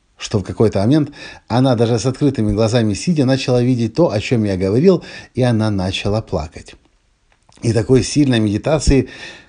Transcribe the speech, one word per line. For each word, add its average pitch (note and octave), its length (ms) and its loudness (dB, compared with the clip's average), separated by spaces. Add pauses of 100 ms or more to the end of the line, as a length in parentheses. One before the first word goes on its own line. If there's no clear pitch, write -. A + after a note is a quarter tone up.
(160)
что - 220 -4
в F#2 60 -2
какой-то G#2 340 0
момент C3+ 320 2 (380)
она B2+ 260 2
даже A#2 240 2
с G#2 80 -4
открытыми B2+ 480 0
глазами A2 400 2
сидя D3+ 320 0
начала C3 380 0
видеть A#2+ 320 0
то, D#3+ 160 2
о G#2+ 80 -2
чем A2+ 240 -2
я G2 140 -2
говорил, A#2+ 460 2 (300)
и A#2 80 -2
она A2 300 0
начала G2+ 500 -2
плакать. - 540 -8 (880)
И A#2 100 0
такой A#2 300 2
сильной C3 360 2
медитации, B2+ 720 0 (400)